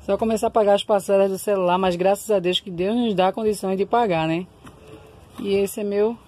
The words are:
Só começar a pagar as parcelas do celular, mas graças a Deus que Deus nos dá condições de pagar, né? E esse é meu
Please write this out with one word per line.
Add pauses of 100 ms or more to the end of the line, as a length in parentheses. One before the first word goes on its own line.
Só
começar
a
pagar
as
parcelas
do
celular,
mas
graças
a
Deus
que
Deus
nos
dá
condições
de
pagar,
né? (920)
E
esse
é
meu